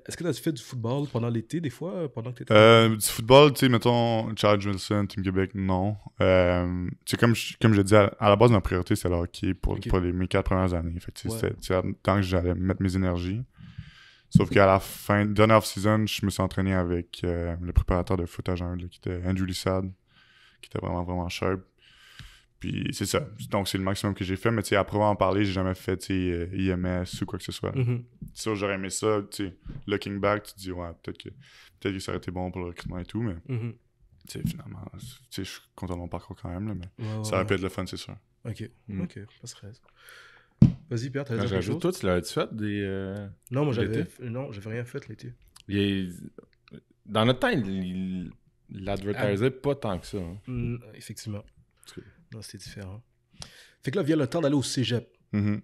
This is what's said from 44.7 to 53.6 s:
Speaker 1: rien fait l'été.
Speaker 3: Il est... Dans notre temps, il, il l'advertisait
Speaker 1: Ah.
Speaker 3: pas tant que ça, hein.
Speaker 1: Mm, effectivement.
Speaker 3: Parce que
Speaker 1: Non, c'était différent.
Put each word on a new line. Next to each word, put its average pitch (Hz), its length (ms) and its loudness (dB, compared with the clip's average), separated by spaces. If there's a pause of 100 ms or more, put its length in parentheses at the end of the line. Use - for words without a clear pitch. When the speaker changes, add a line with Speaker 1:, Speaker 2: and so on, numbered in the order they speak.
Speaker 1:
rien 120 140 -8
fait 135 240 -12
l'été. 123 240 -16 (340)
Speaker 3:
Il 98 100 0
est... 98 320 2 (960)
Dans 107 200 0
notre 131 140 2
temps, 262 100 0
il, 139 180 0
il 92 640 -6 (540)
l'advertisait 101 600 -2
Speaker 1:
Ah. 135 140 -6
Speaker 3:
pas 143 140 -2
tant 101 240 -6
que - 80 -14
ça, - 100 -8
hein. 90 200 -8 (100)
Speaker 1:
Mm, 120 300 -6 (180)
effectivement. 104 480 -12 (380)
Speaker 3:
Parce - 120 -20
que - 80 -16 (320)
Speaker 1:
Non, 113 80 -14
c'était - 160 -18
différent. 98 440 -16 (840)